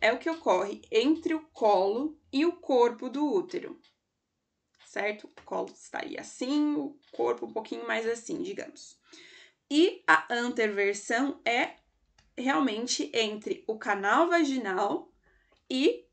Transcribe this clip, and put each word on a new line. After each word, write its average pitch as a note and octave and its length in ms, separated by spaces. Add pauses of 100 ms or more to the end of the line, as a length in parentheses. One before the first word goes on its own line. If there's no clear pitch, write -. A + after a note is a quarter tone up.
é G#3+ 120
o B3+ 60
que E4 120
ocorre G3+ 500 (100)
entre D#4 440
o D#4 180
colo G#3+ 680 (140)
e C#4 140
o E4+ 60
corpo A#3+ 580
do C#4+ 160
útero, F3+ 520 (1080)
certo? G#3+ 400
O - 160
colo F#3 320
estaria - 460
assim, D4 560
o D4 220 (140)
corpo A#3 320
um A3 80
pouquinho A3+ 340
mais A3+ 200
assim, A3+ 360
digamos. - 560 (720)
E E4 360
a - 260
anteversão A#3 1120
é B3 320 (600)
realmente C4 760
entre G#3+ 540
o A3 120
canal G#3+ 500
vaginal C4 800 (600)
e C#4 420